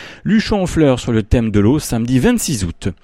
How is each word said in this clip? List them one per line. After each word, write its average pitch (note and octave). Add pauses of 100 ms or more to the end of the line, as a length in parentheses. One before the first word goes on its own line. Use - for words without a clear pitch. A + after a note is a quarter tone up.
(220)
Luchon G#3
en F3
fleurs C#3+
sur -
le A2
thème A2+
de G#2
l'eau, A#2+
samedi A#2+
vingt-six D3+
août. E2+ (160)